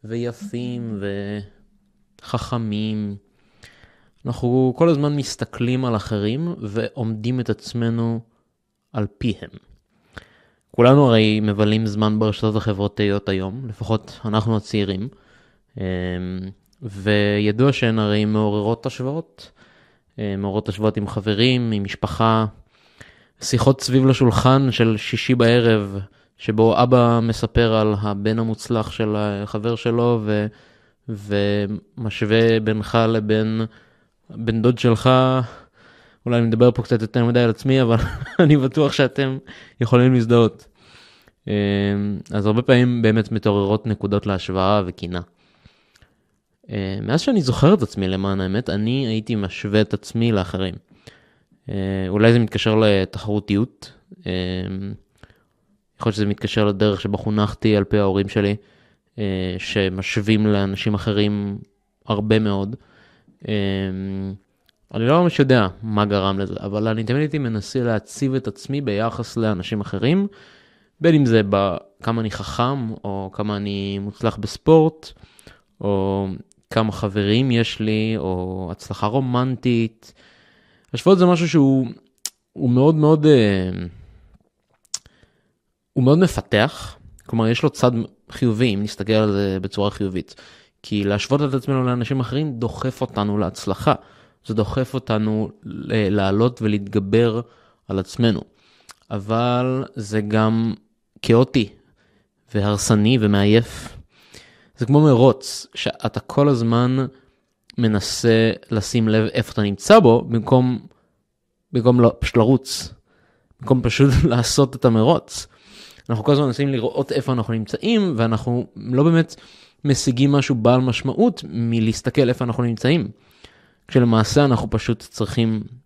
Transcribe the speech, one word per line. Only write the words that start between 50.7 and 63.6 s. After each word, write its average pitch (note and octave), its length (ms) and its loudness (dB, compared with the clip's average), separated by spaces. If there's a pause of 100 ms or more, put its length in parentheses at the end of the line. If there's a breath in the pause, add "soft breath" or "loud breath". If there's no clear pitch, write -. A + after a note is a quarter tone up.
אמ, G#2+ 60 -8 (340)
אולי G#2+ 240 4
זה A#2+ 60 6
מתקשר A2 360 0
לתחרותיות. G#2 1160 -2 (340)
אמ, F#2 680 -6 (1040 soft breath)
יכול A#2 120 -2
להיות G2 40 -4
שזה G#2 120 0
מתקשר G#2 380 -2
לדרך G2+ 360 0
שבה G2+ 180 -4
חונכתי G#2+ 580 0
על G2+ 80 2
פי G#2+ 140 -2
ההורים G2 300 0
שלי, G2+ 280 -2 (600 soft breath)
אה, F#2 400 -4
שמשווים G2+ 880 0
לאנשים G2 480 0
אחרים G2+ 640 -2 (480)
הרבה G#2+ 320 0
מאוד. G2+ 380 -2 (720 soft breath)
אמ, G2 880 -6 (600)